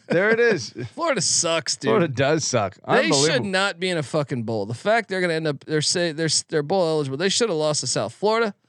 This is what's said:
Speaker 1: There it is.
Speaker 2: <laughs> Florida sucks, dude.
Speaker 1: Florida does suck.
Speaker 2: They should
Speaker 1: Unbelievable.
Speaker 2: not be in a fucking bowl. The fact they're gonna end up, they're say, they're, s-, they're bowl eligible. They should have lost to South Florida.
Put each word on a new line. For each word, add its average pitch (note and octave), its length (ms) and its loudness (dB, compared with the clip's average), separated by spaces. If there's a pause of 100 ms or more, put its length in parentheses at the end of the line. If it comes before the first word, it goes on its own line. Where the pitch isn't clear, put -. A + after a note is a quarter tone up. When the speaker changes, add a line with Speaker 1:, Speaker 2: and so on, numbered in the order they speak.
Speaker 1:
There G3 220 4
it A3+ 80 4
is. G#3 320 0
Speaker 2:
<laughs> A#2 220 -12
Florida D4 280 -2
sucks, - 560 -2
dude. - 120 -6
Speaker 1:
Florida G3+ 200 2
does C#3 360 0
suck. G2+ 300 -2
Speaker 2:
They A3+ 280 2
should - 20 -
Speaker 1:
Unbelievable. C#4+ 420 2
Speaker 2:
not F#3 320 0
be F#3 100 -2
in F3 80 -2
a D3 60 -2
fucking C3+ 400 -2
bowl. G#2+ 220 -4
The A2+ 80 -8
fact G#3+ 340 0
they're F#3 140 -4
gonna F3 120 0
end D#3+ 140 -2
up, C#3+ 180 -4
they're D3+ 160 0
say, F3 300 0
they're, D#3+ 140 -2
s-, - 240 0
they're D3+ 140 0
bowl F#3 220 2
eligible. D3+ 320 0
They F#3+ 120 0
should A#3 200 2
have E3 80 0
lost D3+ 240 0
to C3 60 -6
South A2 260 -4
Florida. G#3+ 400 0 (160)